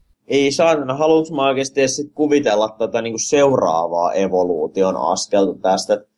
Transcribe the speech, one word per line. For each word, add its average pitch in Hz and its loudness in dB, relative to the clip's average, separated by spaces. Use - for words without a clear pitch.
Ei 139 0
saatana, 151 0
haluuks 160 2
mä 139 0
oikeesti 135 -2
edes 131 0
sit - -8
kuvitella 120 2
tätä 113 -4
niinku 113 -8
seuraavaa 87 0
evoluution 90 0
askelta 92 -2
tästä, 95 0
että - -4